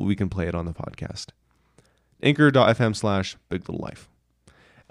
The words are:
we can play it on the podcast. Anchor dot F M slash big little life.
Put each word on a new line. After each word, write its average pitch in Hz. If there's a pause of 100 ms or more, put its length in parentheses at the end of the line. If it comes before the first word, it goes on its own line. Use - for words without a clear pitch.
we 101
can 101
play 87
it 87
on 85
the 85
podcast. - (920)
Anchor 147
dot 127
F 113
M 110
slash 98 (140)
big 92
little 87
life. - (840)